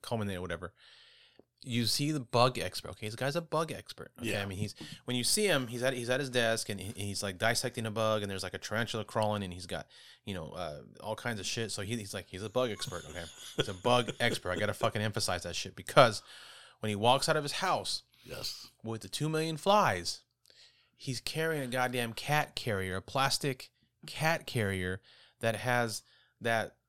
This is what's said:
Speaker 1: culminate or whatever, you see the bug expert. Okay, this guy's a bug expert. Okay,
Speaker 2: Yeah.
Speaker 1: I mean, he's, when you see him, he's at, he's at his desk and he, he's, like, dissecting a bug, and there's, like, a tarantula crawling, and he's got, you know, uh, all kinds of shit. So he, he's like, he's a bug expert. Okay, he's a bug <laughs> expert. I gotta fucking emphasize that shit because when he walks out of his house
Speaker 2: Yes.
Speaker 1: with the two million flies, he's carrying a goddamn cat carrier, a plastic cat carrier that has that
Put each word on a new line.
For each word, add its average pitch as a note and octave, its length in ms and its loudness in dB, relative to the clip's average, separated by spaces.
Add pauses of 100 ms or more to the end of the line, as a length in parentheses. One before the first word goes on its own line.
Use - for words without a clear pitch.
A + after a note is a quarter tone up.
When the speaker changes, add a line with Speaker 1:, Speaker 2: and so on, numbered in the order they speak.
Speaker 1:
culminate G#2 320 -2
or F2 60 -4
whatever, F2 300 -6 (920)
you A#2+ 240 0
see C#3+ 240 0
the D3+ 80 0
bug A#2+ 400 4
expert. - 320 -4
Okay, G#2+ 160 -10
this A2 80 -8
guy's C#3 200 -2
a E3+ 60 0
bug D#3+ 300 -2
expert. - 480 -12
Okay, A#2 120 -4
Speaker 2:
Yeah. G2+ 120 0
Speaker 1:
I - 20 -2
mean, F#2+ 140 -6
he's, G#2 160 -4 (300)
when B2 120 -2
you B2 60 0
see G#3+ 240 4
him, C#3 200 4
he's A#2 140 -6
at, C3 120 2
he's A#2+ 180 -4
at C3 80 2
his C#3 100 -2
desk A#2 400 2
and G2+ 100 -4
he, F2+ 160 -8
he's, G2 280 -4
like, F#2+ 160 -4
dissecting A#2 480 2
a A2 40 -4
bug, A2 300 2
and G2+ 80 -2
there's, F#2+ 140 -4
like, F2+ 100 -6
a F#2+ 60 -6
tarantula A2 440 -2
crawling, G#2+ 380 0
and F2+ 100 -4
he's F2+ 140 -10
got, E2+ 220 -8 (380)
you G2+ 100 -6
know, E2 160 -8
uh, D#2 260 -6 (240)
all G#2+ 140 -4
kinds A#2 240 -6
of F2+ 80 -8
shit. A2+ 240 -4
So G#2 100 -6
he, G#2 160 -4
he's G2 160 -10
like, F#2+ 160 -8
he's F#2 140 -8
a A2 60 -6
bug B2+ 200 2
expert. F#2 400 -6
Okay, E2+ 140 -10 (320)
he's C#3 140 0
a G2+ 40 -4
bug A#2+ 420 4
<laughs> - 40 -20
expert. A#2 320 2
I F#2 60 0
gotta G#2 180 0
fucking A2+ 260 2
emphasize G2+ 420 0
that E2+ 120 -6
shit - 200 -6
because A#2 460 8 (600)
when A2 100 0
he G#2 40 2
walks A#2+ 320 6
out D#3 80 4
of D3+ 80 2
his C#3+ 100 -4
house C#3+ 500 0 (200)
Speaker 2:
Yes. - 440 -10 (160)
Speaker 1:
with A2+ 180 -6
the G2 80 -12
two - 180 -2
million D#3 300 0
flies, C#3+ 640 4 (720)
he's B2+ 240 -4
carrying D#3+ 440 -2
a B2+ 40 -4
goddamn B2 460 0
cat D3 420 0
carrier, F#2+ 420 -2
a G2 40 -4
plastic C3+ 720 0 (340)
cat D#3+ 400 0
carrier F#2+ 560 0 (380)
that A2+ 160 2
has A#2 480 0 (360)
that A2+ 360 0 (140)